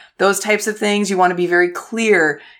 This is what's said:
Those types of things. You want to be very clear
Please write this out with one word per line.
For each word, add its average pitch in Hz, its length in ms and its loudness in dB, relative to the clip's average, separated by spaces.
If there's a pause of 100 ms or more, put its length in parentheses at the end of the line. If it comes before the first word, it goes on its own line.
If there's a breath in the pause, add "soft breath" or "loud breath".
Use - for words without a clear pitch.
(180 loud breath)
Those 196 220 2
types 208 260 -2
of 214 100 -4
things. 208 340 -2
You 196 60 -2
want 180 140 2
to 180 60 -4
be 175 100 0
very 175 240 2
clear 180 680 0 (180 loud breath)